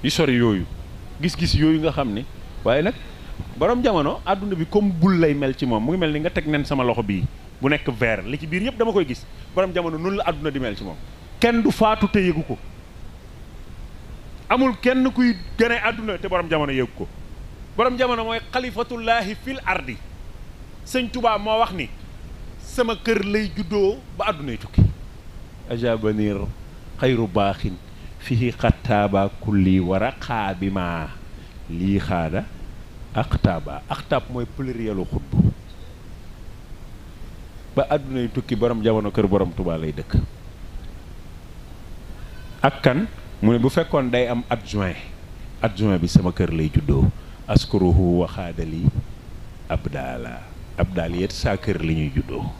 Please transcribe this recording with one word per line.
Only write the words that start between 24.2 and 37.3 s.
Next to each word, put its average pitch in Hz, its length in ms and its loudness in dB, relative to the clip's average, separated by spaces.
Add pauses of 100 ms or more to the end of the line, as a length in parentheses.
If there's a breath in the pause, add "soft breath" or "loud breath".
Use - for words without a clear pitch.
àddunay 143 260 -6
tukki." - 240 4 (880)
Ajabanir 107 680 2 (580)
xayru 120 300 4
baaxin 98 480 2 (420 loud breath)
fihi 120 340 2
xattaaba 104 760 2 (100)
kulli 95 400 4
wa 92 180 0
raqaa 110 560 -2
bi 95 160 -2
ma 87 360 -2 (640 loud breath)
lii 92 300 0
xaada 85 440 0 (680)
aqtaaba. 78 760 0
Aqtaab - 420 -2
mooy 123 140 -4
plurielu 113 600 -4
xutbu. - 460 2 (2250)